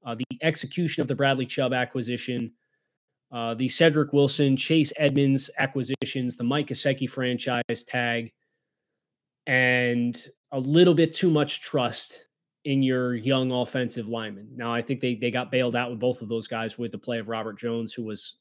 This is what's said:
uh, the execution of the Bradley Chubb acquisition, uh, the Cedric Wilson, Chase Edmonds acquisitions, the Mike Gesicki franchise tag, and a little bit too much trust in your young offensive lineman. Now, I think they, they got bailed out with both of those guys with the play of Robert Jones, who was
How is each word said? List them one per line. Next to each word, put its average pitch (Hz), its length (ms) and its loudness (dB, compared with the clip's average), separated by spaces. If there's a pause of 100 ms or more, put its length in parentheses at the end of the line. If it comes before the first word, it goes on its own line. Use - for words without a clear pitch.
uh, 113 80 -6
the 120 260 -8
execution 156 600 -2
of - 60 -2
the 139 60 0
Bradley 135 300 2
Chubb 131 300 -2
acquisition, 123 760 -4 (800)
uh, 117 220 -4
the 131 140 -2
Cedric 151 440 4
Wilson, 139 440 4
Chase 151 400 2
Edmonds 139 640 4
acquisitions, 131 760 -2
the 120 80 -6
Mike 147 240 0
Gesicki 139 420 -2
franchise 123 760 -2
tag, 117 460 -2 (1120)
and 123 840 2 (240)
a 139 60 -4
little 160 360 6
bit 160 180 4
too 185 160 2
much 147 320 2
trust - 680 -4 (380)
in 139 180 2
your 127 320 2
young 127 360 0
offensive 123 560 -2
lineman. 107 480 -8
Now, 120 180 -4
I 120 80 0
think 127 200 -4
they, 123 160 -2
they 120 160 -2
got 123 180 -4
bailed 123 240 0
out 120 160 -2
with 120 80 -8
both 123 240 0
of 110 60 -10
those 113 180 -4
guys 113 320 -6
with 117 140 -6
the 117 60 -10
play 117 200 -6
of 107 100 -8
Robert 110 300 -6
Jones, 117 340 -4
who 117 120 -8
was 107 360 -10